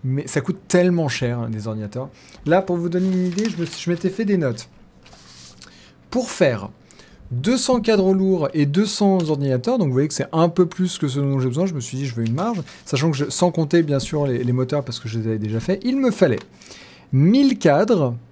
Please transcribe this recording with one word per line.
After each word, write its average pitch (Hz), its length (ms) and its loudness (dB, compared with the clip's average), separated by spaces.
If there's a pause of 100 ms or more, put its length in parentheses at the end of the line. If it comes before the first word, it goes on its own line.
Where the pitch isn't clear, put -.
Mais 135 240 -2
ça 147 140 -2
coûte - 260 -6
tellement 175 420 2
cher, 120 300 -4
hein, 113 100 -6
des 107 180 -6
ordinateurs. 110 400 -8 (380)
Là, 175 160 4
pour 180 160 -2
vous 170 100 -4
donner 180 200 0
une 185 180 0
idée, 196 240 -2
je 160 100 -6
me 170 60 -2
suis, - 160 -12
je 170 80 -4
m'étais 175 200 -2
fait 220 160 -4
des 196 120 2
notes. 127 320 -4 (1400)
Pour 247 180 -4
faire 113 400 0 (640)
deux 143 260 0
cents 247 240 2
cadres 196 320 4
lourds 190 400 2
et 147 140 2
deux 180 180 2
cents 196 320 2 (100)
ordinateurs, 139 520 0
donc 165 80 2
vous 127 60 0
voyez 139 140 2
que 143 60 -6
c'est - 180 -6
un 165 180 4
peu 170 180 2
plus 180 320 -4
que 151 80 -2
ce 135 120 -4
dont 139 200 0
j'ai 127 80 0
besoin, 147 180 0
je 185 80 -4
me 139 80 -6
suis 127 160 -8
dit, 139 80 -4
je 123 80 -6
veux 117 120 -2
une 117 100 0
marge, 196 260 -4 (240)
sachant 147 240 0
que, 143 80 -2
je, 151 120 0
sans 180 220 0
compter, 165 300 2
bien 147 180 0
sûr, 147 280 -2
les, 123 160 0
les 120 100 0
moteurs, 131 320 -2
parce 120 140 -10
que 113 100 -10
je 113 100 -4
les 110 80 -2
avais 110 120 -2
déjà 107 200 -4
fait, 190 240 -2
il 269 140 0
me 262 140 2
fallait 135 280 2 (720)
mille 220 460 4
cadres 151 580 2 (160)